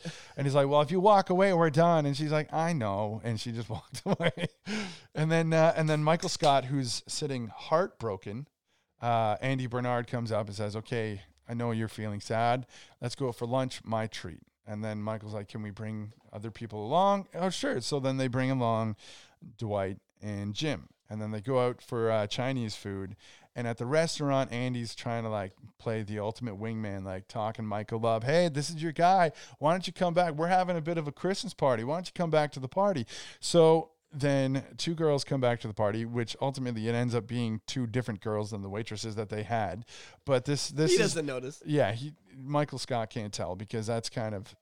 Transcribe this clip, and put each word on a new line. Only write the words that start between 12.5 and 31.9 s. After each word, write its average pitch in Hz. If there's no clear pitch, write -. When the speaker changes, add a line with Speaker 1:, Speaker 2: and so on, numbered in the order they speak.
Speaker 1:
Let's 123
go 131
out 117
for 120
lunch, 131
my 110
treat." -
And 104
then 107
Michael's 107
like, 104
"Can 110
we 104
bring 107
other 107
people 107
along?" 190
"Oh, 175
sure." 247
So 143
then 131
they 131
bring 131
along 113
Dwight 101
and 101
Jim. 120
And 107
then 107
they 110
go 127
out 123
for, 113
uh, 107
Chinese 123
food. 98
And 120
at 113
the 120
restaurant, 143
Andy's 120
trying 117
to, 113
like, 101
play 110
the 107
ultimate 107
wingman, 107
like, 95
talking 110
Michael 107
up. 113
"Hey, 165
this 147
is 160
your 160
guy. 175
Why 147
don't 180
you 180
come 175
back? 165
We're 165
having 180
a 160
bit 165
of 151
a 143
Christmas 190
party. 123
Why 135